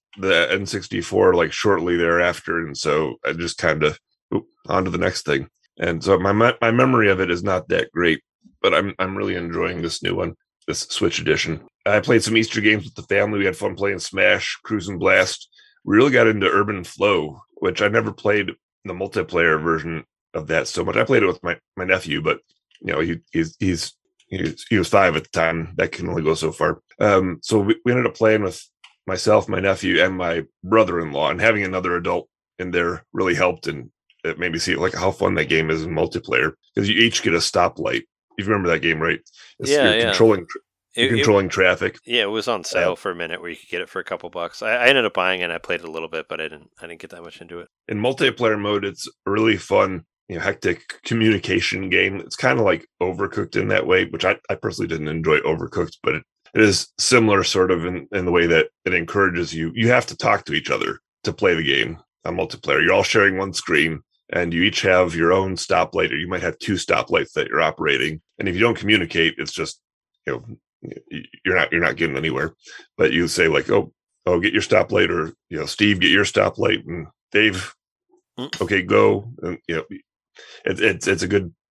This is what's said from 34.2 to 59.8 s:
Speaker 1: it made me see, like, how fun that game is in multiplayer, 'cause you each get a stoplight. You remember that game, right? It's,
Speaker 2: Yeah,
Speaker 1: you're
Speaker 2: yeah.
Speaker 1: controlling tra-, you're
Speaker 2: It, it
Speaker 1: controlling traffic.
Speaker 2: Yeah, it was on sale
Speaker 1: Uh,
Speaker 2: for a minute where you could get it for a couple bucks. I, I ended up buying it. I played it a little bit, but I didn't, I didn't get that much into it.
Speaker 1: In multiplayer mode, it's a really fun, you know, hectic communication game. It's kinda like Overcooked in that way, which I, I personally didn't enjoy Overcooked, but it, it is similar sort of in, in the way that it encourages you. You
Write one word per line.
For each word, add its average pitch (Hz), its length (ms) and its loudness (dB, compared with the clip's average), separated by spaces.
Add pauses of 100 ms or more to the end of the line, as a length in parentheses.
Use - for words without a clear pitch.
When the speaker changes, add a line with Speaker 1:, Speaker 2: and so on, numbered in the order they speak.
Speaker 1:
it 82 160 -6
made 87 120 -2
me 82 60 -4
see, 90 180 -2
like, 87 200 -2
how 90 160 0
fun 92 240 0
that 78 140 0
game 80 200 2
is 80 140 -2
in 82 100 -8
multiplayer, 85 600 -2 (220)
'cause 104 140 -2
you 107 100 0
each 113 220 2
get 85 140 0
a - 20 2
stoplight. - 680 -2 (340)
You 95 60 -4
remember 98 240 0
that 80 120 2
game, 80 180 0
right? 80 200 0 (400)
It's, - 100 -6
Speaker 2:
Yeah, 143 140 4
Speaker 1:
you're 110 140 4
Speaker 2:
yeah. 117 120 2
Speaker 1:
controlling 98 380 4
tra-, - 140 -14 (340)
you're 117 100 2
Speaker 2:
It, 123 80 0
it - 40 2
Speaker 1:
controlling 101 300 4
traffic. 92 580 2
Speaker 2:
Yeah, 120 180 0
it 101 80 -4
was 110 160 -6
on 104 160 -4
sale 90 300 0
Speaker 1:
Uh, - 20 -8
Speaker 2:
for 95 160 -8
a 87 40 -6
minute 85 240 -8
where 85 120 -12
you 80 40 -12
could - 140 -20
get 87 120 -8
it 85 80 -12
for 95 100 -10
a 87 40 -8
couple 90 280 -10
bucks. 85 300 -10
I, 110 100 -4
I 120 160 2
ended 135 180 4
up 101 80 -4
buying 92 280 -2
it. 87 100 -4
I 82 80 -8
played 85 220 -6
it 85 60 -14
a 80 40 -14
little 80 180 -10
bit, 80 180 -8
but 78 140 -10
I 80 80 -8
didn't, 76 220 -20 (100)
I 87 60 -16
didn't 82 140 -18
get - 100 -18
that 87 100 -20
much 85 180 -20
into 87 200 -16
it. 85 80 -18 (200)
Speaker 1:
In 107 120 -4
multiplayer 120 600 0
mode, 101 240 -2
it's 101 240 -8 (200)
a 98 40 -2
really 107 260 2
fun, 95 480 0 (220)
you 92 100 -10
know, 78 40 -6
hectic 95 640 -4
communication 98 840 0
game. 95 300 2
It's - 160 -14
kinda 127 280 2
like 87 240 2 (140)
Overcooked 95 540 -4
in 101 120 0
that 98 180 0
way, 92 200 4
which 82 200 -6
I, 95 120 2 (120)
I - 60 -2
personally 92 320 -6
didn't 78 200 -6
enjoy 80 340 0
Overcooked, 82 600 -4
but 71 140 0
it, - 80 -8 (320)
it 107 60 4
is 101 260 4 (100)
similar 107 460 4
sort 92 260 2
of 85 160 0
in, 90 260 -8
in 92 140 -2
the 90 60 0
way 87 160 4
that 80 220 4 (160)
it 90 100 0
encourages 87 580 0
you. 80 220 -6
You 117 140 2